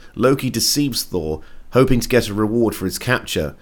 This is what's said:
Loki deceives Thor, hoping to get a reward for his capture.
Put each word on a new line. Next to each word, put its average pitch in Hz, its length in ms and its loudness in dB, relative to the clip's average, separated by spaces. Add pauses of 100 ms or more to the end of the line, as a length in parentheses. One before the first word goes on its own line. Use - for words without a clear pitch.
(140)
Loki 131 360 2
deceives 120 520 0
Thor, 78 400 -4 (300)
hoping 131 280 4
to - 80 -4
get 117 200 2
a 101 60 -6
reward 107 420 2
for - 80 -6
his 92 140 -4
capture. 87 640 -2